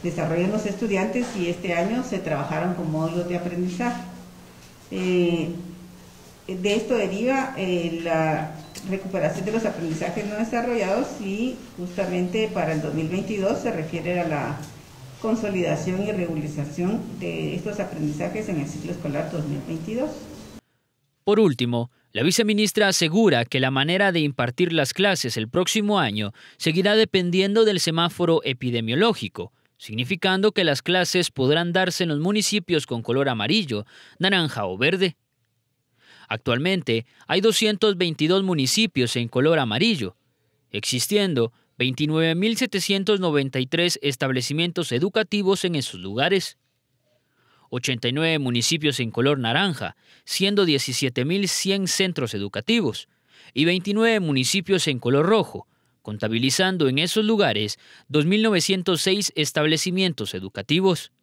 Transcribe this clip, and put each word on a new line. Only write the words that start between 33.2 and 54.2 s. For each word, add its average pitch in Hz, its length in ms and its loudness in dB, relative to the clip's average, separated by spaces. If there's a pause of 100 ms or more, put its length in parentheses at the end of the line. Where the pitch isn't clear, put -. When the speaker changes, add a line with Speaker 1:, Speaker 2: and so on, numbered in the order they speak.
Speaker 2:
amarillo, 120 580 0 (340)
naranja 170 460 0
o 92 120 -4
verde. 175 380 2 (1120)
Actualmente 123 800 0 (200)
hay 175 140 2
doscientos 214 560 2
veintidós 175 480 2
municipios 139 720 0
en 120 100 -2
color 151 320 4
amarillo, 127 560 0 (560)
existiendo 127 840 0 (240)
veintinueve 151 600 2
mil 214 200 0
setecientos 196 600 0
noventa 143 400 0
y 131 80 0
tres 170 340 0
establecimientos 143 920 -2
educativos 196 720 0
en 175 100 0
esos 117 260 -4
lugares. 139 560 -2 (1120)
Ochenta 123 400 -2
y 123 40 0
nueve 160 260 2
municipios 131 600 0
en 113 100 -2
color 135 300 2
naranja, 127 560 -2 (280)
siendo 202 400 2
diecisiete 131 640 0
mil 190 220 0
cien 190 400 0
centros 170 440 0
educativos, 110 760 -2 (440)
y 147 140 2
veintinueve 202 540 2